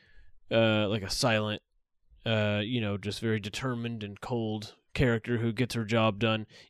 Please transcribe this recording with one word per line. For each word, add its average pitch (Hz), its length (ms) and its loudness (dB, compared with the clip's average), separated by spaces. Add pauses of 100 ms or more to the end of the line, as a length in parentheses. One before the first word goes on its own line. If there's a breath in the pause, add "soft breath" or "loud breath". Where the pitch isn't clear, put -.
(500)
uh, 110 380 4
like 104 140 -2
a 95 80 -6
silent, 107 520 0 (640)
uh, 107 380 2
you 120 160 -2
know, 101 180 -2
just 95 220 -6
very 110 200 0
determined 117 640 -6
and 101 160 -12
cold 110 540 -4 (200)
character 120 440 2
who 117 140 0
gets 117 220 -2
her 117 100 -2
job 110 340 4
done. 110 280 2 (240 soft breath)